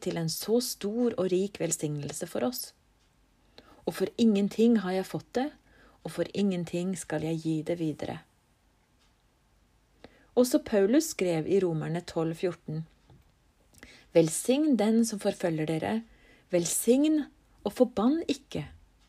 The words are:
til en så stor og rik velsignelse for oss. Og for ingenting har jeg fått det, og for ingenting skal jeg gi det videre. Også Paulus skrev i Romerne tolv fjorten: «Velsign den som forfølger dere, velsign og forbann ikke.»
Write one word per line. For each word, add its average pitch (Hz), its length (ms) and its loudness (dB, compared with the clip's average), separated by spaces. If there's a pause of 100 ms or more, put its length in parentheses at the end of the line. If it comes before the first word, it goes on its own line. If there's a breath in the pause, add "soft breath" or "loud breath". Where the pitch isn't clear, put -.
til 170 160 -4
en 165 100 -2
så 226 300 0
stor 233 560 -2
og 185 160 0
rik 196 300 0
velsignelse 151 680 -4
for 226 180 -4
oss. - 280 -8 (1120 soft breath)
Og 175 80 -8
for - 240 -2
ingenting 220 640 4
har 185 160 -2
jeg 185 80 -6
fått - 320 -8
det, 294 80 -2 (560 soft breath)
og 165 160 -12
for - 160 -4
ingenting 180 640 -2
skal 156 240 -4
jeg 160 180 -2
gi 160 220 -2
det 170 160 -4
videre. 160 400 -6 (2250 soft breath)
Også 254 280 4
Paulus 226 520 4
skrev 170 320 0
i 196 160 4
Romerne 165 400 -2
tolv 165 400 -2
fjorten: 160 400 -6 (1300 loud breath)
«Velsign 254 640 4
den 220 320 4
som 202 120 -8
forfølger 165 480 -2
dere, 196 320 -2 (520 soft breath)
velsign 262 720 2 (380)
og 202 140 -6
forbann 254 460 2 (100)
ikke.» - 320 -8 (440)